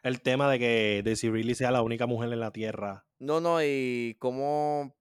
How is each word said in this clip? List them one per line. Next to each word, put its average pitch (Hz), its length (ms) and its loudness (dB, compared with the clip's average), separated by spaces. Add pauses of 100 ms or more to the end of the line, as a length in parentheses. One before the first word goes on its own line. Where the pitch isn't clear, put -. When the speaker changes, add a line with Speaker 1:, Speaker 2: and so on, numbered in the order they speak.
Speaker 1:
El 127 180 -2
tema 135 300 2
de 127 80 2
que 110 440 2
Daisy 113 260 0
Ridley 113 260 0
sea 127 160 0
la 127 100 4
única 117 260 0
mujer 120 260 -2
en 117 60 -4
la 110 120 -4
Tierra. 104 540 -6 (140)
Speaker 2:
No, 147 200 0
no, 170 240 2
y 123 560 0
cómo 143 800 -2